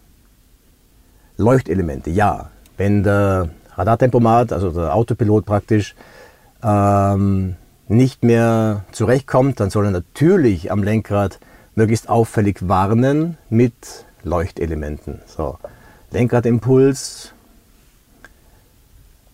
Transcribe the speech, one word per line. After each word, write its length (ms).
Leuchtelemente, 720
ja. 400
Wenn 280
der 460
Radartempomat, 760
also 200
der 220
Autopilot 520
praktisch, 500
ähm, 920
nicht 360
mehr 680
zurechtkommt, 720
dann 80
soll 160
er 60
natürlich 800
am 120
Lenkrad 560
möglichst 340
auffällig 580
warnen 720
mit 560
Leuchtelementen. 1000
So. 320
Lenkradimpuls. 1200